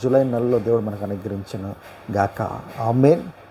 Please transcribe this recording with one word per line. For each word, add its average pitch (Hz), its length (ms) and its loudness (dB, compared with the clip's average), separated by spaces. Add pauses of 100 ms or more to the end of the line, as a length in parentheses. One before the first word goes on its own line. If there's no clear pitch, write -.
జూలై 131 200 4
నెలలో 120 360 0
దేవుడు 113 220 2
మనకు 104 220 -6
అనుగ్రహించును 98 720 -8 (360)
గాక. 98 300 0 (380)
ఆమేన్. 131 440 4 (280)